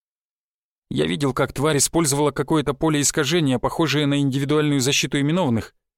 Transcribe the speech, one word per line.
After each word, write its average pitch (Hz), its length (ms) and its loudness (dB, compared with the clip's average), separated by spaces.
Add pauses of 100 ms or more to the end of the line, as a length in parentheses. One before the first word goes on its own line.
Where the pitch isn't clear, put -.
(880)
Я 147 180 0
видел, 147 260 -2
как 135 200 -2
тварь 151 240 0
использовала 147 540 0
какое-то 147 440 -2
поле 151 260 0
искажения, 139 560 0
похожее 143 480 0
на 143 140 2
индивидуальную 143 600 0
защиту 139 400 0
именованных, 139 540 0 (240)